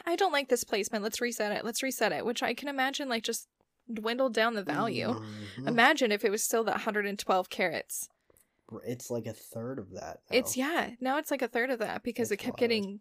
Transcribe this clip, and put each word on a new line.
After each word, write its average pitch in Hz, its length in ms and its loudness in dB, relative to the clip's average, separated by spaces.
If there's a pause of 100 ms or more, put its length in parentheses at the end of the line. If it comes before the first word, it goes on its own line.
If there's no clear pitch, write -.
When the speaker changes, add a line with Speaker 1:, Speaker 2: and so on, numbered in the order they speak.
Speaker 1:
I 339 100 2
don't 370 180 4
like 285 160 2
this 247 140 4
placement. 214 400 -2
Let's 220 180 -4
reset 233 300 0
it. - 140 -2
Let's 233 180 -4
reset 247 300 2
it," 139 120 -2
which 226 160 -2
I 247 140 2
can 277 140 -8
imagine, 277 400 -2
like, 226 140 0
just - 240 -4 (460)
dwindled 233 400 0
down 226 220 4
the 202 80 -2
value. 139 460 0
Speaker 2:
Mm-hmm. 107 580 -6
Speaker 1:
Imagine 240 460 6
if 202 120 2
it 208 60 4
was 220 120 0
still 226 200 2
the 208 160 0
hundred 208 260 0
and 202 140 -4
twelve 185 320 2
carats. - 560 -2 (640)
Speaker 2:
R-, 110 120 -10
it's, 123 280 -8
like, 117 160 -4
a 139 60 -6
third 120 440 -10
of 95 140 -10
that - 300 -12 (100)
now. - 80 6
Speaker 1:
It's, - 180 0
yeah, 277 320 0 (100)
now 262 200 0
it's, 311 100 -4
like, 277 140 -2
a 240 40 2
third 240 220 0
of 254 80 0
that - 240 -4
because 233 280 -2
Speaker 2:
That's 202 120 -2
Speaker 1:
it - 40 -8
kept 247 80 -4
Speaker 2:
wild. - 80 -8
Speaker 1:
getting 214 400 0